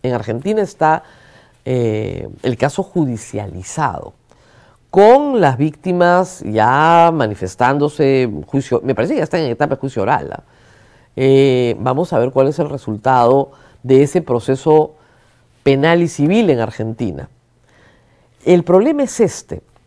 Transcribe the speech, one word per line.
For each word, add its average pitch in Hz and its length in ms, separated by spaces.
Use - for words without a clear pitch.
En 127 100
Argentina 139 480
está, 160 400
eh, 110 640
el 120 120
caso 147 280
judicializado, 104 1300
con 247 480
las 135 180
víctimas 175 840
ya 147 680
manifestándose, 135 1160
juicio, 135 380
me 127 100
parece 185 200
que 285 40
ya 160 60
están 165 160
en 143 100
etapa 147 240
de - 60
juicio 131 220
oral, 101 300
¿ah? - 100
Eh, 131 640
vamos 127 340
a 139 60
ver 123 140
cuál 135 160
es 147 100
el 147 100
resultado 127 840
de 131 180
ese 147 180
proceso 143 760
penal 151 400
y 170 60
civil 180 420
en 127 80
Argentina. 110 680
El 180 200
problema 262 400
es - 160
este, - 420